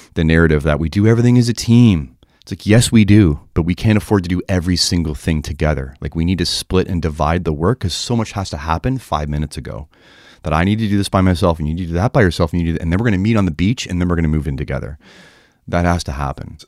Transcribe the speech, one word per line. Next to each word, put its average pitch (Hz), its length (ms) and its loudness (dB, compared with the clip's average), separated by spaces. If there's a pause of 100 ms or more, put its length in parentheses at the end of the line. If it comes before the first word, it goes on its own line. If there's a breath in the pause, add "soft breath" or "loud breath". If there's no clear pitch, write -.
(140 loud breath)
the 85 100 -2
narrative 80 400 4
that 73 160 0
we 80 100 -2
do 101 180 2
everything 117 300 4
as 120 120 2
a 120 40 0
team. 113 640 4 (280 soft breath)
It's - 80 -14
like, - 160 -10
yes, 113 240 4
we 110 140 6
do, 95 340 4 (160)
but 87 80 0
we 85 120 -2
can't 110 220 2
afford 101 260 0
to 87 60 -6
do 90 200 -2
every 90 260 0
single 82 400 -2
thing 78 260 -2
together. 73 600 -4
Like, 73 140 -8
we 82 100 -2
need 90 140 0
to 87 60 -2
split - 420 -2
and 87 140 -4
divide 78 420 -2
the 82 100 -2
work 82 260 -2
'cause 90 140 -6
so - 220 -6
much 113 180 -4
has 95 180 -8
to 80 60 -10
happen 82 400 -4
five 76 320 -6
minutes 73 280 -6
ago 60 300 -12 (560 soft breath)
that 78 100 -4
I 80 100 2
need 104 160 0
to 113 80 -2
do 101 100 0
this 98 100 -2
by 98 140 0
myself 87 380 2
and 78 80 -4
you 80 80 -4
need 92 80 -6
to 85 60 -8
do 82 40 -8
that 87 200 -2
by 143 80 2
yourself 87 300 0
and 87 80 -2
you 82 100 0
do 82 40 0
that, 78 80 -4
and 82 100 -4
then 87 60 0
we're 113 80 -2
gonna 101 140 0
meet 110 180 2
on 101 80 2
the 87 60 0
beach 92 340 -2
and 90 160 -4
then 90 80 0
we're 87 60 0
gonna 82 120 0
move 76 200 -2
in 71 100 -4
together. 65 400 -8 (680 soft breath)
That 87 180 0
has 87 200 0
to - 80 -8
happen. 67 440 -10 (100)